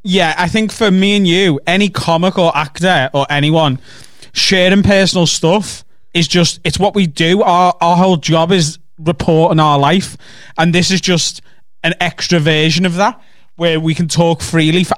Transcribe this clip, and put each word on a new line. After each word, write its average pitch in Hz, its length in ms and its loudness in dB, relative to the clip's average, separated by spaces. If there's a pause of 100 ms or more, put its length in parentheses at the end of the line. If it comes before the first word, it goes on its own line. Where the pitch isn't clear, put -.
yeah, 180 360 0
I 175 100 -2
think 220 240 -2
for 214 180 0
me 196 280 2
and 190 100 2
you, 175 380 0
any 196 240 0
comic 175 480 -2
or 165 180 0
actor 156 560 -2
or 139 160 -2
anyone, 147 500 0 (540)
sharing 190 500 2
personal 190 440 2
stuff - 580 -2 (300)
is 170 140 0
just, 175 360 0
it's 156 140 -6
what 196 160 0
we 196 120 2
do. 165 360 0
Our, 180 380 2
our 170 140 2
whole 185 220 2
job 165 360 0
is 160 260 -2 (200)
reporting 160 600 0
our 151 180 2
life, 160 380 0 (400)
and 165 180 2
this 180 160 0
is 190 120 -2
just - 400 -2 (400)
an 170 180 -2
extra 175 400 -2
version 160 460 0
of 175 80 -2
that, 202 260 -2 (360)
where 165 220 0
we 160 160 -2
can 165 140 -2
talk 165 320 0
freely 165 420 0
for - 160 -2